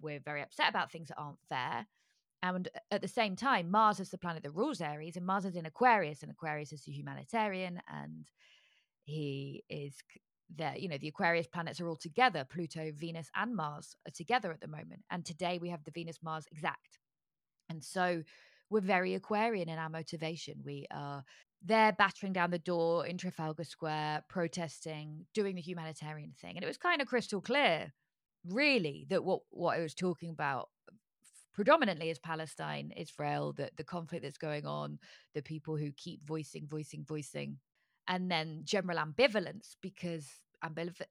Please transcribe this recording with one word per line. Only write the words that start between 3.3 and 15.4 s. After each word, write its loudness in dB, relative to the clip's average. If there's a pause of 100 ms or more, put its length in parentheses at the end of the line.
time, 2
Mars 6
is -6
the -8
planet -4
that -6
rules 0
Aries, -4
and -4
Mars 2
is -4
in -4
Aquarius, 6
and -10
Aquarius -4
is -12
the -12
humanitarian, -2
and -10 (720)
he -4
is -8 (160)
c-, -20 (280)
there. -4
You -4
know, -2
the -6
Aquarius 2
planets -6
are -2
all -2
together. 4
Pluto, -6
Venus, -8
and 0
Mars -4 (120)
are -10
together 0
at -10
the -10
moment. -12
And -4
today -2